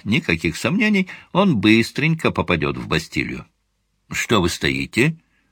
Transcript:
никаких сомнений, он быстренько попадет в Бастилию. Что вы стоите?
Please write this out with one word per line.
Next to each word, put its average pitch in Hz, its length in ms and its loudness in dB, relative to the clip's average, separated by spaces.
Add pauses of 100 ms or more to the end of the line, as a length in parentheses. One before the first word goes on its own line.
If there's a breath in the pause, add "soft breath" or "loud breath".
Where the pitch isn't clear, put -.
никаких 85 520 -2
сомнений, 196 520 0 (240 loud breath)
он 175 260 2
быстренько 113 720 2
попадет 76 460 -2
в 60 120 -8
Бастилию. - 580 -4 (640)
Что - 300 0
вы 87 80 2
стоите? 78 720 -2 (340)